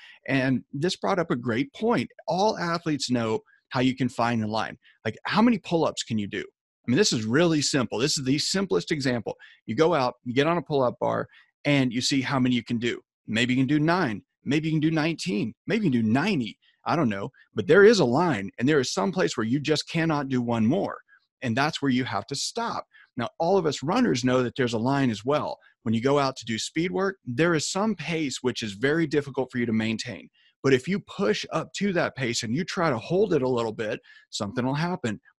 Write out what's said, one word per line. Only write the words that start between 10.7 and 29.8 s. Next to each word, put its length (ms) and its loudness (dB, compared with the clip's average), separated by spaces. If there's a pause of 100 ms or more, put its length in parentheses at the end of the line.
bar, 300 -2 (380)
and 260 4
you 80 -2
see 220 0
how 180 0
many 140 4
you 100 0
can 140 -2
do. 240 -2 (240)
Maybe 260 2
you 80 2
can 60 2
do 120 2
nine. 440 0 (200)
Maybe 260 -2
you 40 0
can 80 2
do 100 2
nineteen. 640 -2 (120)
Maybe 180 0
you 60 4
can 100 2
do 100 2
ninety. 480 0 (280)
I 100 2
don't 140 2
know. 180 -6 (260)
But 120 -4
there 180 8
is 140 8
a 80 4
line, 520 0
and 80 0
there 140 4
is 100 -2
some 220 -2
place 240 -2
where 80 -2
you 160 0
just 260 -2
cannot 440 -2
do 100 0
one 240 0
more. 320 0 (460)
And 120 -2
that's 280 -2
where 80 2
you 140 2
have 240 -6
to 60 -8
stop. 520 -6 (320)
Now, 100 -4 (100)
all 200 2
of 80 0
us 160 -2
runners 420 2
know 180 4
that 140 -4
there's 160 0
a 60 0
line 320 2
as 160 -6
well. 320 -2 (240)
When 100 -2
you 80 2
go 180 4
out 180 0
to 100 -14
do 100 -2
speed 340 -4
work, 320 -2
there 320 2
is 160 -2
some 260 -2
pace 440 -4
which 220 -2
is 100 -6
very 340 0
difficult 460 -2
for 60 -4
you 80 0
to 80 0
maintain. 560 -4 (320)